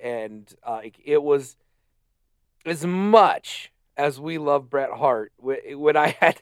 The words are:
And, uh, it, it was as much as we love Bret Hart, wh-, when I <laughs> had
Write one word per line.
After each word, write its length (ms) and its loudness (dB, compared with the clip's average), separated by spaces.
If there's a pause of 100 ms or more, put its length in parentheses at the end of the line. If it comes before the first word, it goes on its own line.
And, 500 -10 (120)
uh, 220 -8
it, 180 -18
it 200 0
was 340 0 (1080)
as 200 -6
much 840 2 (260)
as 220 -2
we 180 -8
love 320 -2
Bret 220 -2
Hart, 460 -2
wh-, 400 -8
when 200 2
I 100 4
<laughs> 140 -2
had 200 2